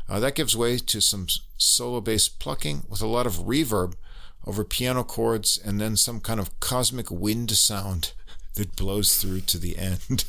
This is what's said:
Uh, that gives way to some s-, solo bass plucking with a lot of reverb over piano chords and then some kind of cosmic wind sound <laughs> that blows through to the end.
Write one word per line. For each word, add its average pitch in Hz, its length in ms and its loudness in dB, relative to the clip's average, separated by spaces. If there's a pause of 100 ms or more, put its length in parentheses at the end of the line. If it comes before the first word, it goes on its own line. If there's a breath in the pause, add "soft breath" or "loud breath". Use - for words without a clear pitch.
Uh, 98 140 0
that 139 140 0
gives 151 200 2
way 117 220 2
to 110 240 0
some 98 220 2
s-, - 160 -2 (180)
solo 123 420 2
bass 107 300 2
plucking 78 580 -2
with 101 140 -2
a 110 60 2
lot 120 200 2
of 87 180 0
reverb 107 500 2 (500 loud breath)
over 98 180 -2
piano 127 400 0
chords 113 540 0
and 101 240 -2
then 107 160 0
some 117 240 2
kind 110 180 -2
of - 220 -4
cosmic 127 500 0
wind 107 400 0
sound 98 600 2 (200 loud breath)
<laughs> - 220 -6
that 101 220 -2
blows 98 400 2
through 92 240 0
to - 160 0
the 85 200 0
end. 92 520 0